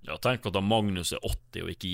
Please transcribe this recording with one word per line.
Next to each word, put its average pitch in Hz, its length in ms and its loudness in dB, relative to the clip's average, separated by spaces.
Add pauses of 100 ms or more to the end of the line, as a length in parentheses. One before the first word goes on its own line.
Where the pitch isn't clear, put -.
Ja, 78 160 -8
tenk 123 240 0
at 98 80 -2
da 95 80 4
Magnus 101 540 2
er - 100 -8
åtti - 400 -4
og 85 80 -6
ikke 90 200 -6